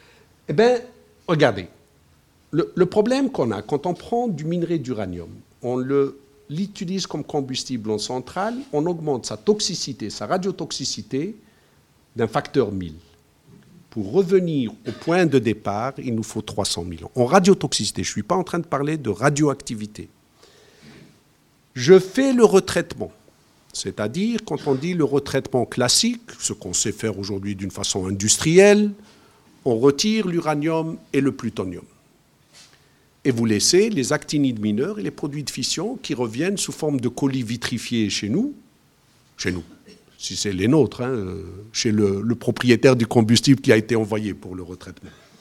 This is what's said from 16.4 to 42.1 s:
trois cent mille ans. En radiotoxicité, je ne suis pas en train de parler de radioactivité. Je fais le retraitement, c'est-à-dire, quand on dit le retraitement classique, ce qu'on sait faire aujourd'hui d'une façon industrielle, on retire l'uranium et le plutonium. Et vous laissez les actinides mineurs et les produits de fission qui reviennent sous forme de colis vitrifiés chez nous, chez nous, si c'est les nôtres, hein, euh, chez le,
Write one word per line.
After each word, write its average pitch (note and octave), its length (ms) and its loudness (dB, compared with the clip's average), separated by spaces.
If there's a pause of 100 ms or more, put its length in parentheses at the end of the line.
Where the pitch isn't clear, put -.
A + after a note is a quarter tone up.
trois - 220 -4
cent - 200 -4
mille E2+ 200 -10
ans. - 120 -14
En B2 100 4
radiotoxicité, D#3 760 4
je - 60 -6
ne - 40 -6
suis G#2+ 100 -4
pas F3+ 140 0
en F#3 80 0
train F3 160 -4
de D#3+ 60 -6
parler D3 300 -2
de B2+ 140 -4
radioactivité. B2+ 1000 0 (1700)
Je C3+ 240 8
fais C4 340 0
le A#3+ 120 6
retraitement, F3+ 680 2 (600)
c'est-à-dire, C3 720 -4
quand - 200 -6
on C#3+ 80 4
dit D#3+ 200 -2
le E3 100 2
retraitement C3+ 640 0
classique, - 560 0 (180)
ce - 140 -6
qu'on F#2 180 -10
sait G#2 200 -2
faire G2+ 260 -6
aujourd'hui G2 360 -6
d'une F#2+ 160 -8
façon F#2+ 360 -6
industrielle, F3+ 840 6 (720)
on A#2 120 2
retire G3 480 2
l'uranium D#3+ 680 -2 (160)
et C#3 80 2
le C3+ 100 2
plutonium. G2+ 540 -8 (1400)
Et D3 60 2
vous A#2 140 0
laissez C#3 460 4
les C#3+ 220 -2
actinides C#3 480 0
mineurs A#2+ 380 -2
et G3+ 40 -10
les F3 80 -6
produits D3 340 -8
de - 60 -10
fission E3+ 460 -6
qui - 180 -8
reviennent B2 420 -2
sous - 160 -6
forme D3 260 -2
de A#2+ 100 -2
colis C3 340 -2
vitrifiés A2+ 680 -4
chez - 180 -4
nous, A3 260 -2 (840)
chez - 160 -4
nous, F2 120 -6 (520)
si - 180 -10
c'est G2 180 -4
les F#2+ 140 0
nôtres, B2+ 360 4
hein, B2 80 -4
euh, F#2 340 -6 (280)
chez - 200 0
le, G2+ 300 2